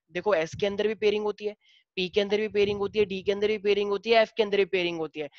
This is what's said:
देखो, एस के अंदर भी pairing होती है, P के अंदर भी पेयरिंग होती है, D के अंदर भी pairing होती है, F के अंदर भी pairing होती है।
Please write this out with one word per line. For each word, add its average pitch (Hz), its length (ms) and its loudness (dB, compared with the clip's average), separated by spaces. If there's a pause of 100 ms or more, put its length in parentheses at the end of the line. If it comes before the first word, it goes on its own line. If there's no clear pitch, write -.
(120)
देखो, 180 220 0
एस 160 260 0
के 208 60 0
अंदर 202 220 0
भी 214 80 -2
pairing 208 280 0
होती 208 220 -6
है, 208 100 -8 (400)
P 185 140 -2
के 202 120 0
अंदर 202 160 0
भी 214 100 -2
पेयरिंग 202 320 0
होती 196 200 -2
है, 208 60 2
D 190 160 -4
के 202 100 0
अंदर 202 160 0
भी 214 100 0
pairing 202 320 0
होती 202 200 -4
है, 226 120 6
F 220 160 0
के 220 60 2
अंदर 202 140 0
भी 196 80 4
pairing 175 340 -2
होती 156 200 -8
है। 147 200 -8